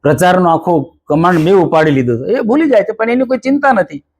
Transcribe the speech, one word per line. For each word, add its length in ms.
પ્રચારનો 480
આખો 420
કમાન્ડ 340
મેં 140
ઉપાડી 360
લીધો 240
હતો, 100
એ 160
ભૂલી 300
જાય 120
છે, 100
પણ 180
એની 140
કોઈ 140
ચિંતા 340
નથી. 320